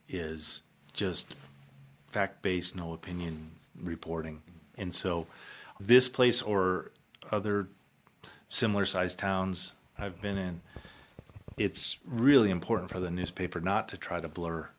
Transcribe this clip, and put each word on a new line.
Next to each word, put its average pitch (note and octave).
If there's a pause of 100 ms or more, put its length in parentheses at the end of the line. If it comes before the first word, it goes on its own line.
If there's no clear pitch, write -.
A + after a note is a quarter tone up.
is D#2+ (300)
just - (720)
fact-based, F#2+
no E2+
opinion E2 (280)
reporting. E2 (340)
And F2+
so E2+ (500)
this A#2+
place -
or F#2 (400)
other G2+ (800)
similar G2+
sized F2+
towns F#2+ (240)
I've F#2
been G2+
in, F2+ (960)
it's -
really B2
important F2+
for F#2
the F2+
newspaper F2
not G2
to G2
try F2
to E2
blur E2 (100)